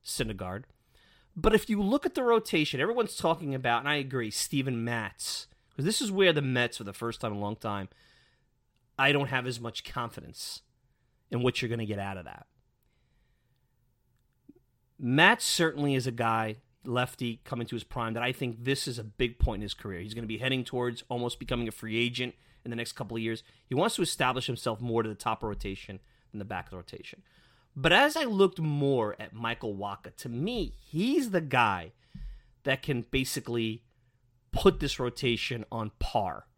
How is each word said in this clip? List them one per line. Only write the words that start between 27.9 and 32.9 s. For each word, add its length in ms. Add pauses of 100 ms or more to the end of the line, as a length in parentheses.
as 240
I 80
looked 360
more 600
at 140
Michael 420
Wacha, 400
to 140
me, 480
he's 540
the 100
guy 500 (680)
that 180
can 220